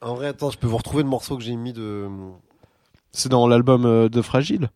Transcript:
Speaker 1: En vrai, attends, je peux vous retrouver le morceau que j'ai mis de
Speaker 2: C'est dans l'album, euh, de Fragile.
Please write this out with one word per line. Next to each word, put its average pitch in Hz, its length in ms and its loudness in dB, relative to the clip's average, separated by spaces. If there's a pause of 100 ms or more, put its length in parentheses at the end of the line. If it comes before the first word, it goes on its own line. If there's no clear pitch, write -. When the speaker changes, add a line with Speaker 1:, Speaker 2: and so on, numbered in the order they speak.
Speaker 1:
En 120 140 -8
vrai, 139 120 -8
attends, 139 240 -6
je - 80 -12
peux 123 80 -2
vous 113 100 0
retrouver 139 260 -2
le 135 60 -4
morceau 131 280 -4
que 120 60 -12
j'ai 117 120 -6
mis 120 180 -8
de 104 340 -8 (1040)
Speaker 2:
C'est - 180 -6
dans 120 180 4
l'album, 123 380 6
euh, 113 240 6
de 117 120 0
Fragile. 143 540 -2